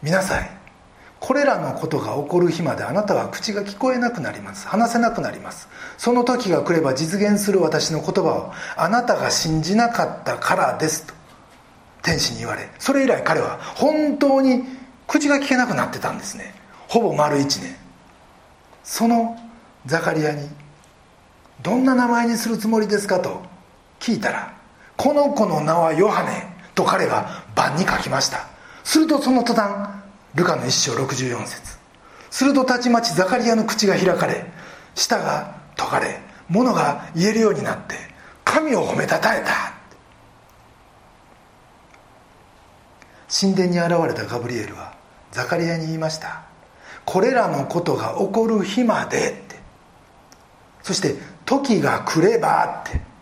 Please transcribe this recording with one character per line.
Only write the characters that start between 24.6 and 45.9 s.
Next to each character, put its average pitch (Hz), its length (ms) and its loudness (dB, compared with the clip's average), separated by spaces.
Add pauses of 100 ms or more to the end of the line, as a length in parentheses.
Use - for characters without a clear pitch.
「こ 294 160 2
の 285 160 4
子 220 160 2
の 160 160 0
名 156 140 2
は 165 180 2
ヨ 160 160 4
ハ - 140 0
ネ」 - 240 -6 (260)
と 185 100 0
彼 180 220 2
が - 380 -4 (100)
盤 - 220 0
に 180 100 0
書 - 140 0
き - 100 -6
ま 135 100 0
し 135 100 -2
た。 - 180 -10 (360)
す - 140 2
る 320 80 6
と 294 160 4
そ 262 80 0
の 254 140 4
途 233 100 0
端、 202 380 0 (420)
ル 165 100 2
カ 170 120 2
の 131 100 -4
一 131 60 -2
章 - 240 0
六 135 180 -2
十 127 160 -4
四 110 160 -8
節。 - 320 -16 (540)
す - 120 -2
る 277 120 4
と 254 100 4
た 247 140 2
ち 240 100 0
ま 233 140 4
ち - 100 -2
ザ - 120 4
カ 247 120 0
リ 233 140 2
ア 226 40 4
の 214 100 2
口 - 200 -2
が 190 80 4
開 175 240 2
か - 80 0
れ、 - 260 -6 (440)
舌 - 240 0
が 156 340 -4 (240)
解 - 100 -4
か - 120 -2
れ、 - 200 -6 (300)
物 226 240 4
が 151 400 0
言 175 160 2
え 220 40 0
る 220 60 2
よ 220 100 6
う - 40 2
に 139 100 -4
な - 120 -4
っ - 20 -12
て、 - 180 -12 (480)
神 302 320 2
を 170 160 0
褒 - 60 -2
め - 80 0
た 165 140 0
た 220 160 2
え - 80 -4
た。 - 300 -2 (3500)
神 196 260 2
殿 180 140 2
に 175 100 2
現 170 100 0 (180)
れ 120 80 -2
た 110 100 -8
ガ 120 140 -6
ブ 120 100 -6
リ 123 80 -4
エ 104 80 -6
ル - 100 -14
は - 180 -16 (380)
ザ - 140 -6
カ 180 120 -2
リ 165 120 0
ア 170 80 -2
に 160 80 -6
言 160 100 -4